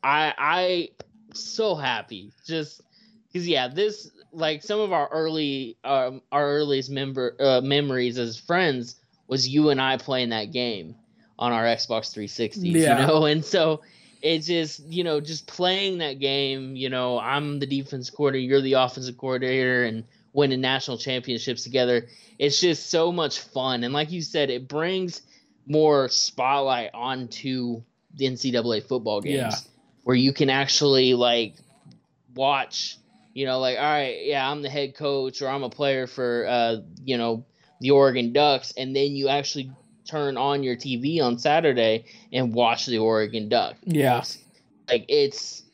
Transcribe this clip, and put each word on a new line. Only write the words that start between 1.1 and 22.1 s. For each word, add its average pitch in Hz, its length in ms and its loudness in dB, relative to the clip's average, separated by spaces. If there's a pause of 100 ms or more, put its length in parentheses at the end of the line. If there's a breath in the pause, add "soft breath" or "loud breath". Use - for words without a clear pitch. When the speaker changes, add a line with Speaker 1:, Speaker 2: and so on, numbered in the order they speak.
Speaker 1:
so 214 400 -2
happy 117 580 -4 (140)
just 156 360 -6 (500 soft breath)
'cause, 175 140 -6
yeah, 139 220 2
this, 208 420 -2 (220)
like, 156 300 -2
some 208 180 -4
of 196 120 0
our 151 160 0
early, 151 760 -2
um, 131 360 0 (120)
our 147 140 2
earliest 143 440 0
member, 135 500 -2
uh, 131 220 6
memories 131 560 0
as 117 180 -4
friends 151 600 0 (300)
was 127 220 -2
you 151 220 4
and 135 100 2
I 131 160 2
playing 127 340 -2
that 110 220 -4
game 110 420 -4 (440 soft breath)
on 120 140 0
our 113 120 2
Xbox 113 480 0
three 104 140 -8
sixties, 175 580 -2
Speaker 2:
Yeah. 139 160 4
Speaker 1:
you 135 60 4
know? 156 180 4
And 151 180 2
so 156 380 0 (400 soft breath)
it's 160 260 0
just, 165 400 -2
you 170 180 -6
know, 156 160 0
just 151 260 -10
playing 185 520 -2
that 143 200 -6
game, 135 580 -2
you 127 140 -4
know, 123 280 -2
I'm 143 400 -2
the 139 80 -4
defense 139 440 -6
coordinator, 135 360 0
you're 135 140 4
the 131 140 2
offensive 127 420 0
coordinator, 127 680 0
and 113 200 -4 (300 soft breath)
winning 135 260 2
national 131 380 -2
championships 127 640 -4
together. 123 440 2 (320 soft breath)